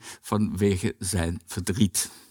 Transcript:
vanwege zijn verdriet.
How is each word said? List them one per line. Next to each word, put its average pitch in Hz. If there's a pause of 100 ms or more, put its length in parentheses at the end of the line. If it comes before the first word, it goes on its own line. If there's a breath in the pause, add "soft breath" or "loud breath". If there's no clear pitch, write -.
(220 loud breath)
vanwege 101
zijn 87
verdriet. - (200 loud breath)